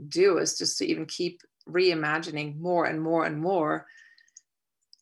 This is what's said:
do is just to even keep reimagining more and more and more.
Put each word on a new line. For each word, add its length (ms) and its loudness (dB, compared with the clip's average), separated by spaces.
do 320 4
is 180 0
just 220 -2
to 80 -2
even 200 -2
keep 340 -6
reimagining 920 0
more 260 2
and 160 -2
more 240 2
and 100 -4
more. 480 0